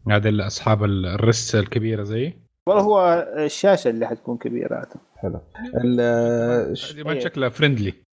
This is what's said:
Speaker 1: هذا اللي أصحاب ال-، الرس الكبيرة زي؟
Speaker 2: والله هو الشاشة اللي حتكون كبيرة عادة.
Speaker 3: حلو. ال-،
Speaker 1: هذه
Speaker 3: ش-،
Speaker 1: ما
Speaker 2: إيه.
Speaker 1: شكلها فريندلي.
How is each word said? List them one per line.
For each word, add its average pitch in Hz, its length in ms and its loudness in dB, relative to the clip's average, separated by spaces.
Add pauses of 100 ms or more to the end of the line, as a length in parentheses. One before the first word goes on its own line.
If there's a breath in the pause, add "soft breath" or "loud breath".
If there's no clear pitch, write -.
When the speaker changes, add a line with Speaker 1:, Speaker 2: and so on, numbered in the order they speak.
(100)
Speaker 1:
هذا 104 180 4
اللي 104 180 0
أصحاب 107 380 0
ال-، 98 220 0
الرس 110 480 0
الكبيرة 110 480 0
زي؟ 113 300 -4 (360)
Speaker 2:
والله 202 140 4
هو 180 440 4 (100)
الشاشة 151 540 2
اللي 113 160 -2
حتكون 120 300 -8
كبيرة 120 380 -6
عادة. - 260 -12 (160)
Speaker 3:
حلو. - 240 -6 (440)
ال-، 123 160 2
Speaker 1:
هذه 120 760 0
Speaker 3:
ش-، - 220 -12
Speaker 1:
ما 151 160 -6
Speaker 2:
إيه. 135 60 -2
Speaker 1:
شكلها 131 300 -2
فريندلي. 117 440 0 (200)